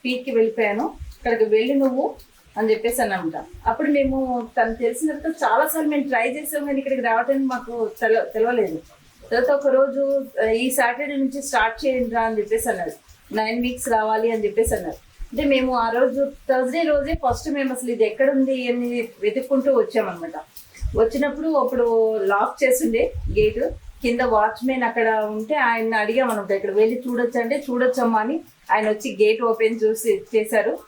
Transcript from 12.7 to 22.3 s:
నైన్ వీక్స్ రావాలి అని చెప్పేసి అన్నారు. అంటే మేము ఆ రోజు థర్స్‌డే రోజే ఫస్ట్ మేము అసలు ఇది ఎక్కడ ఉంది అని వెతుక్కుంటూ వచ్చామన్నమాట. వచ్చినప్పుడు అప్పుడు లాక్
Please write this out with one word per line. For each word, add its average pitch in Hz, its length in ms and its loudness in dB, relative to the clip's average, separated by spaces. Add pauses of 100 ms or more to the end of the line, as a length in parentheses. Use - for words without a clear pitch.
నైన్ 220 280 -2
వీక్స్ 247 260 -4
రావాలి 220 440 2
అని 220 120 -2
చెప్పేసి 214 300 0
అన్నారు. - 360 -8 (220)
అంటే 285 120 -2
మేము 254 300 2
ఆ 226 160 0
రోజు 262 420 2 (160)
థర్స్‌డే 254 340 0
రోజే 302 320 0
ఫస్ట్ 262 360 -2
మేము 277 220 -2
అసలు 247 180 -6
ఇది 220 140 2
ఎక్కడ 269 260 2
ఉంది 262 380 0
అని 240 400 -2 (140)
వెతుక్కుంటూ 254 560 2
వచ్చామన్నమాట. 202 540 -2 (640)
వచ్చినప్పుడు 285 520 0
అప్పుడు 233 680 2
లాక్ 202 460 0